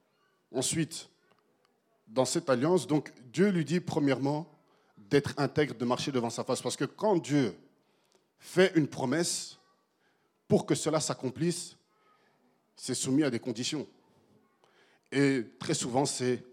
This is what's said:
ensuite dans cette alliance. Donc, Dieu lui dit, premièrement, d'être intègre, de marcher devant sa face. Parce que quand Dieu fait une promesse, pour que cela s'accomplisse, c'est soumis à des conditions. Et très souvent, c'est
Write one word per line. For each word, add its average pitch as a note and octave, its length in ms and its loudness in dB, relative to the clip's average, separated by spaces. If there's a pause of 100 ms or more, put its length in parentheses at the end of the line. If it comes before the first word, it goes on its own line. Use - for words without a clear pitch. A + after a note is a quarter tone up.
(520)
ensuite - 580 -4 (960)
dans A#2+ 200 0
cette E3+ 220 -2
alliance. D3+ 380 2
Donc, D3+ 260 0 (220)
Dieu G3+ 160 4
lui E3+ 160 2
dit, E3 140 0
premièrement, C#3+ 680 0 (520)
d'être G#2+ 380 0
intègre, C#3 360 0
de A#2 100 -8
marcher B2 280 -2
devant A#2+ 180 0
sa A2+ 140 -6
face. B2 180 -2
Parce B2 140 -4
que C#3+ 100 -4
quand G3+ 320 0
Dieu C#3 400 0 (800)
fait - 380 2
une D3+ 120 4
promesse, - 720 -4 (880)
pour G3+ 200 2
que D3+ 80 2
cela D3+ 240 0
s'accomplisse, D3 760 -4 (1000)
c'est - 180 -8
soumis C3+ 300 0
à C3+ 80 0
des A2+ 80 -2
conditions. B2 480 -6 (1200)
Et C3+ 360 2 (100)
très - 160 -4
souvent, C3+ 320 0
c'est B2 480 -2